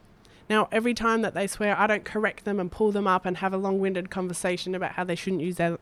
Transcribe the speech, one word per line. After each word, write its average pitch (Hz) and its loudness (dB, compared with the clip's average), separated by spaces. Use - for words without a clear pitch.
Now, 214 4
every 226 2
time 226 2
that 202 -2
they 196 0
swear, 202 0
I 202 4
don't 214 0
correct - -2
them 208 0
and 175 -2
pull 214 2
them 202 0
up 185 4
and 180 -2
have 190 -2
a 190 -2
long-winded 190 0
conversation 180 -2
about 180 -4
how 185 -4
they 175 -2
shouldn't 185 -2
use 175 -2
that, 170 0